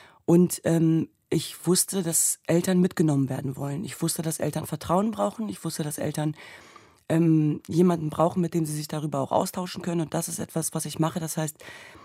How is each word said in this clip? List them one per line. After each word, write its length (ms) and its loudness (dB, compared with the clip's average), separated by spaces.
Und, 400 6
ähm, 420 4
ich 320 -4
wusste, 380 2
dass 420 0
Eltern 360 4
mitgenommen 480 2
werden 260 -4
wollen. 300 -6
Ich 160 -10
wusste, 200 -2
dass 200 -4
Eltern 240 -2
Vertrauen 460 0
brauchen. 360 -4
Ich 160 -10
wusste, 180 -6
dass 160 -4
Eltern, 380 -2
ähm, 640 4
jemanden 400 2
brauchen, 320 0
mit 120 -2
dem 120 0
sie 100 -6
sich 140 -8
darüber 320 -4
auch 100 -4
austauschen 500 -2
können. 200 -2
Und 120 -4
das 140 -4
ist 120 -8
etwas, 340 -4
was 100 -4
ich 160 -6
mache. 220 0
Das 160 -6
heißt, 180 -4